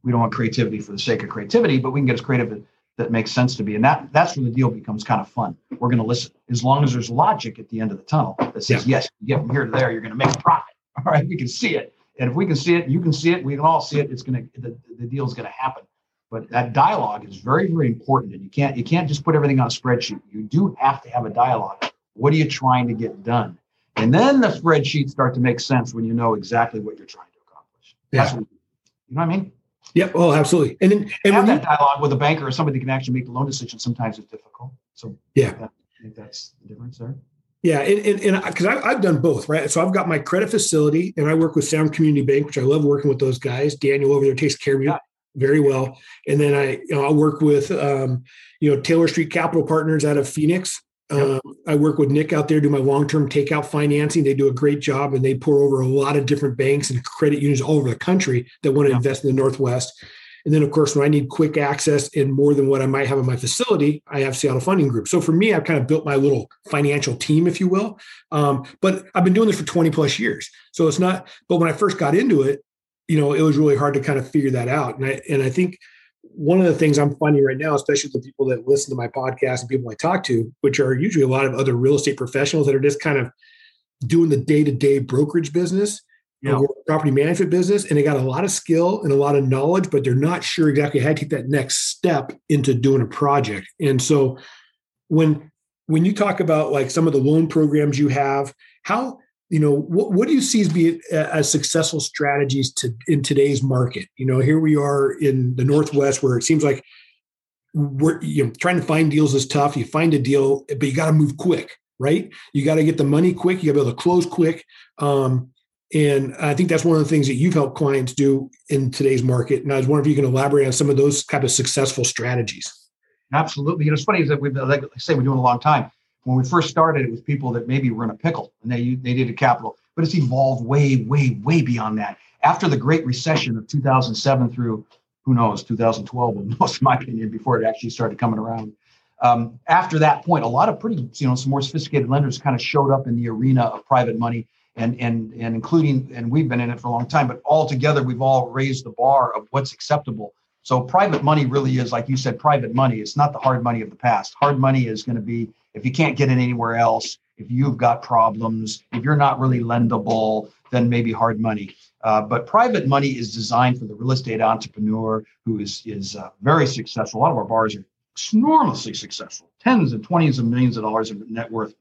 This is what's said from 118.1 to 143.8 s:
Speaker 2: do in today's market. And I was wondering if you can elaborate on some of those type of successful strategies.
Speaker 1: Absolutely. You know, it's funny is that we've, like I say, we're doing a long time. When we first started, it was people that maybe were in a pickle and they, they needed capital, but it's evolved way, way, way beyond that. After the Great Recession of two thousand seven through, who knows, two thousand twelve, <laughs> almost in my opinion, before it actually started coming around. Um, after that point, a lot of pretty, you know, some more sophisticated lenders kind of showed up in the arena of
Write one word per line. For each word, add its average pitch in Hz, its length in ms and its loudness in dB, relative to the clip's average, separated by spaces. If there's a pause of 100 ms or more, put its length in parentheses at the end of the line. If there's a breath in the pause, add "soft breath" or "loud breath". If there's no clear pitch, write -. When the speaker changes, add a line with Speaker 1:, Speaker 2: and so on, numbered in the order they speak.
Speaker 2:
do 139 360 2 (200)
in 135 220 0
today's 135 320 2
market. 123 400 0
And 139 100 -2
I 135 40 0
was 131 100 0
wondering 143 220 2
if 143 80 4
you 143 60 2
can 127 80 0
elaborate 139 340 2
on 131 60 -2
some 143 180 0
of 135 60 4
those 143 300 2
type 135 180 -2
of 131 80 0
successful 131 540 -2
strategies. - 640 -4 (600)
Speaker 1:
Absolutely. 156 520 -2
You 151 60 2
know, 151 40 2
it's - 100 -4
funny 190 160 0
is 143 80 0
that 147 100 0
we've, 139 160 -4
like 135 280 -2
I 135 40 -14 (100)
say, 156 180 -2
we're 131 80 0
doing 131 140 0
a 131 40 0
long 123 180 2
time. 147 320 0 (320)
When 127 140 0
we 127 80 2
first 170 240 0
started, 156 360 0
it 117 60 -6
was 117 80 -10
people 127 340 -4
that 117 140 -6
maybe 131 220 0
were 110 140 -4
in 110 60 -4
a 107 60 -10
pickle - 380 -6 (100)
and 117 80 -6
they, 123 240 -2
they 123 180 -4
needed 123 240 -2
capital, 123 400 0 (180)
but 165 100 0
it's 147 100 -2
evolved 131 500 0
way, 135 320 2
way, 120 460 0
way 156 180 2
beyond 110 360 -2
that. 101 200 -6 (260 soft breath)
After 175 240 2
the 139 100 0
Great 151 280 0
Recession 127 520 -2
of 107 100 -10
two 147 140 -2
thousand 127 340 2
seven 131 340 0
through, 117 360 -6 (380)
who 131 100 2
knows, 107 300 0
two 117 120 -4
thousand 110 300 0
twelve, 120 320 -4
<laughs> - 0 -
almost - 440 -2
in 135 40 2
my 127 100 4
opinion, 113 340 -6
before 113 320 -2
it 110 60 -2
actually 113 220 -6
started 113 300 -6
coming 110 200 -2
around. 110 320 -8 (500)
Um, 120 460 0
after 170 320 2
that 156 240 4
point, 165 200 0
a 117 40 -2
lot 139 220 2
of - 100 -6
pretty, 165 360 -6
you 139 120 -4
know, 127 80 2
some 131 140 -4
more 139 120 0
sophisticated 143 480 -4
lenders 139 280 0
kind 131 180 -2
of 120 60 -4
showed 139 300 0
up 135 160 0
in 120 80 -2
the 117 120 -2
arena 123 360 2
of 110 220 -4